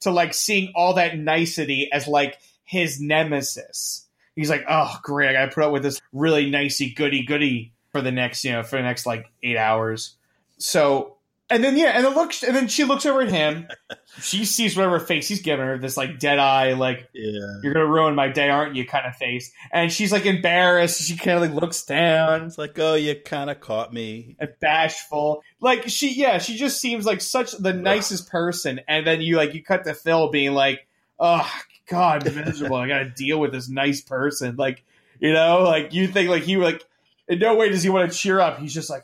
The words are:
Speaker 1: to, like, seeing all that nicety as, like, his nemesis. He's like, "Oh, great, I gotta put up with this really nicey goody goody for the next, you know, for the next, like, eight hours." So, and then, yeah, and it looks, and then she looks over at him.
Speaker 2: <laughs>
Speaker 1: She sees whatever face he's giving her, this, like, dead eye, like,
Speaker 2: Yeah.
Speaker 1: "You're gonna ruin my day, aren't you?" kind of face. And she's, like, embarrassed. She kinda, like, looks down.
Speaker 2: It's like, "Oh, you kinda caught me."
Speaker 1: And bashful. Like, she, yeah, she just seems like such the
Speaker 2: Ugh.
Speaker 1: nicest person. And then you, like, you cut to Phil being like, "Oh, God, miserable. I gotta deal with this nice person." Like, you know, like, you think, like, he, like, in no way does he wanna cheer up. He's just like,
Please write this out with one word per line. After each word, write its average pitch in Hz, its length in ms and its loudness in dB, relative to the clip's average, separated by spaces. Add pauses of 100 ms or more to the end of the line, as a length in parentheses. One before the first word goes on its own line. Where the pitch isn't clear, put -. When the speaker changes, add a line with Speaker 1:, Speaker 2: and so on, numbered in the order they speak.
Speaker 1:
to, 196 100 0
like, 170 220 2
seeing 190 420 -2
all 175 200 4
that 170 220 2
nicety 151 760 -2
as, 143 140 -2
like, 143 320 0 (260)
his 160 340 -2
nemesis. 147 1080 -4 (300)
He's 156 140 -2
like, 143 200 -2
"Oh, 156 340 0
great, 143 260 0
I 135 40 2
gotta 135 180 2
put 156 120 0
up 151 80 4
with 139 120 0
this 139 180 -4 (100)
really 151 380 2
nicey 139 400 -2
goody 143 340 0
goody 127 480 -2 (200)
for 143 100 -4
the 127 100 -2
next, 127 320 -4
you 131 80 -2
know, 117 120 -2
for 117 140 -6
the 127 60 -2
next, 123 220 -4
like, 117 260 -6 (120)
eight 120 140 -2
hours." 110 580 0 (420)
So, 143 580 0 (340)
and 233 140 2
then, 269 140 2
yeah, 311 140 4
and 247 140 2
it 269 60 2
looks, 311 320 -2
and 247 120 0
then 262 120 0
she - 160 0
looks 277 220 0
over 269 160 2
at 233 100 0
him. 160 420 0
Speaker 2:
<laughs> - 40 -18 (440)
Speaker 1:
She 202 220 -4
sees 208 320 -2
whatever 180 240 2
face 165 300 -2
he's 202 140 -4
giving 135 220 -2
her, 131 120 -4
this, 131 180 -8
like, 135 240 -6
dead 143 200 2
eye, 135 340 4
like, 127 400 -2
Speaker 2:
Yeah. 104 500 -8
Speaker 1:
"You're 143 100 0
gonna 160 120 4
ruin 156 300 4
my 139 120 2
day, 143 220 0
aren't 143 260 0
you?" 127 100 -4
kind 135 200 -4
of 127 100 -8
face. 123 360 -6 (200)
And 170 200 0
she's, 196 200 -2
like, 196 140 2
embarrassed. 180 800 4
She 165 120 -4
kinda, 175 240 0
like, 160 140 0
looks 165 320 -4
down. 160 600 2
Speaker 2:
It's 165 100 -12
like, 147 220 -10
"Oh, 160 160 2
you 151 200 0
kinda 143 400 -8
caught 117 380 -6
me." 113 460 -10
Speaker 1:
And 147 100 -6 (100)
bashful. 151 840 0 (200)
Like, 247 260 2
she, 262 280 -2
yeah, 247 240 2
she 220 180 -6
just 269 240 -2
seems 233 240 -4
like 196 160 0
such - 300 -2
the 190 180 -4
Speaker 2:
Ugh. 185 60 0
Speaker 1:
nicest 190 540 -2
person. 170 600 -4
And 156 180 0
then 160 140 2
you, 165 160 2
like, 151 160 2
you 156 100 -12
cut 185 220 -2
to 156 80 -6
Phil 160 380 2
being 139 220 2
like, 139 320 0 (340)
"Oh, 165 300 2 (380)
God, 165 380 2 (100)
miserable. 147 420 -4
I 127 120 -2
gotta 135 220 -2
deal 139 280 -2
with 143 140 0
this 127 160 -10
nice 139 320 -2
person." 131 560 -4
Like, 135 260 -2 (360)
you 156 120 2
know, 165 320 6
like, 156 300 2
you 185 140 2
think, 185 220 2
like, 170 140 2
he, 190 140 0
like, 165 260 2 (460)
in 175 100 0
no 220 160 4
way 214 140 4
does 185 140 0
he 190 60 2
wanna 185 200 2
cheer 190 300 0
up. 156 200 2
He's 143 140 -10
just 156 160 -8
like, 135 140 -10